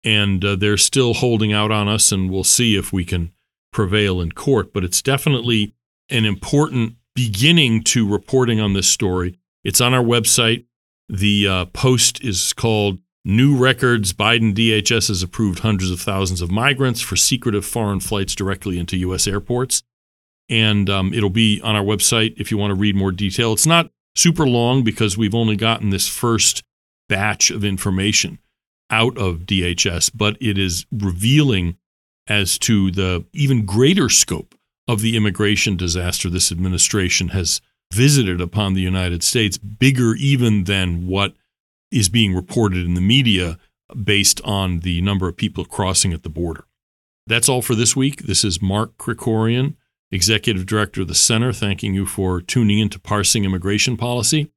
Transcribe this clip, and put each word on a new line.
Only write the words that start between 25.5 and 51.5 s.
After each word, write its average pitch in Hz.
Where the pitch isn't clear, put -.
gotten 107
this 98
first -
batch 101
of 107
information 98
out 117
of 90
D 92
H 87
S, 85
but 107
it 104
is 90
revealing 101
as 104
to 98
the 92
even 135
greater 131
scope -
of 113
the 113
immigration 104
disaster 87
this 90
administration 90
has 92
visited 117
upon 95
the 95
United 92
States, 107
bigger 120
even 123
than 90
what 95
is 107
being 104
reported 92
in 87
the 90
media 98
based 101
on 92
the 85
number 95
of 82
people 95
crossing 92
at 80
the 87
border. 82
That's 113
all 127
for 120
this 113
week. 135
This 98
is 90
Mark 101
Krikorian, 117
Executive 101
Director 107
of 92
the -
Center, 120